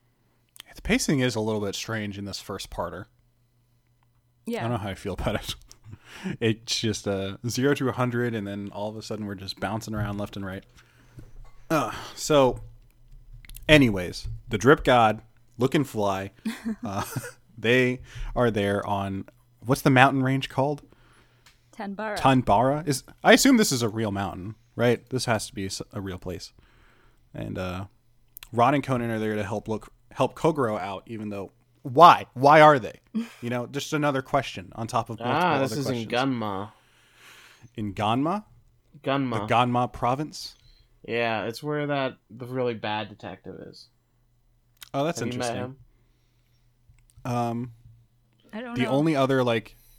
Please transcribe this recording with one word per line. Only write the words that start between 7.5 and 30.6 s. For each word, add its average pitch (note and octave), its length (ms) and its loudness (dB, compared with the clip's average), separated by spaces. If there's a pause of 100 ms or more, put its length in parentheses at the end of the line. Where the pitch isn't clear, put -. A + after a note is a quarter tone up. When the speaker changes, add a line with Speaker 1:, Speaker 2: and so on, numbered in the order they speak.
Speaker 1:
to C3+ 140 -2
a A#2 40 0
hundred, A#2+ 400 -2
and G#2 140 -4
then G2+ 260 -8
all G2+ 160 -6
of A2 80 -10
a G#2+ 60 -12
sudden G#2+ 240 -8
we're G2+ 80 -8
just G2 240 -12
bouncing G#2+ 360 -6
around G2+ 240 -4
left G#2 180 -8
and G2 100 -8
right. F#2+ 180 -10 (1040)
Uh, D3+ 220 0 (240)
so, C3 460 4 (1080)
anyways, A2+ 600 4 (200)
the A2+ 80 0
Drip C3+ 280 6
God, A2+ 360 6 (380)
looking C3 260 2
fly, G2 460 -2 (280)
Speaker 2:
<laughs> A3 260 -10
Speaker 1:
uh, G2+ 180 -6 (280)
<laughs> - 280 -20
they B2 420 2 (360)
are A#2+ 160 4
there G2+ 340 0
on, G2 380 -4 (360)
what's A#2 220 -2
the D3 80 4
mountain C3 320 8
range C3+ 260 -2
called? C#3+ 340 -2 (960)
Speaker 2:
Tanbara. G#3 420 -8
Speaker 1:
Tanbara? C3+ 680 2
Is, C#3+ 160 -4 (220)
I F#3 80 8
assume B3+ 240 6
this G#3+ 160 2
is A#2+ 100 -2
a A#2 60 0
real G#2+ 240 -4
mountain, G2 420 -6 (220)
right? A#2 340 0
This B2+ 140 -4
has A2 240 -2
to - 60 -20
be F#2+ 120 -6
s-, - 160 -8 (100)
a G#2 80 -10
real F#2+ 180 -8
place. - 340 -12 (840)
And, G#2 240 -8
uh, F#2 280 -8 (680)
Ron A#2+ 220 4
and C3+ 100 0
Conan A#2 260 -2
are A2 80 -2
there G#2+ 160 -2
to G#2 100 -2
help G#2 240 -6
look, G#2+ 240 -8 (200)
help - 240 0
Kogoro C3 440 0